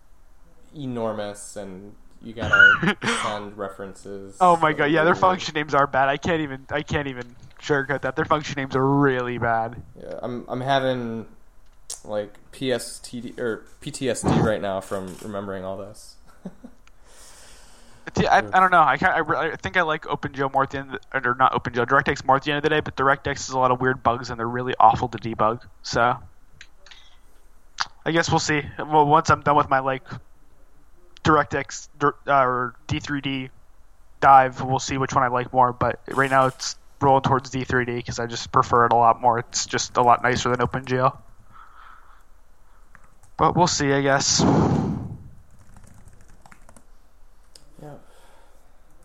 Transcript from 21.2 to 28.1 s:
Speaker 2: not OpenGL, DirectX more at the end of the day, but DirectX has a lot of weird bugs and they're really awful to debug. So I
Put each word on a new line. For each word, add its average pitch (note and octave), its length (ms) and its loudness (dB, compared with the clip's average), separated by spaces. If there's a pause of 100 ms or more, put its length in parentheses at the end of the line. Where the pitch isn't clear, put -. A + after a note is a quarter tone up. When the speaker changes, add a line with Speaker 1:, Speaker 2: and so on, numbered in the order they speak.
Speaker 2:
not C3 180 4
OpenGL, A#2+ 320 -2
DirectX C#3 380 2
more C3 120 6
at C#3 60 -4
the D3+ 100 -4
end D3 60 0
of C#3+ 40 -2
the D3+ 60 0
day, D3+ 120 2
but - 160 -8
DirectX C#3+ 300 2
has C#3 240 -6
a C3 80 -4
lot B2+ 120 4
of B2 100 0
weird C3 220 0
bugs A#2+ 280 0
and A#2 80 -8
they're A2+ 100 -4
really B2 300 -4
awful A2+ 300 6
to A2+ 100 -10
debug. A2+ 420 -2 (220)
So B2 340 0 (1900)
I D#3 60 -2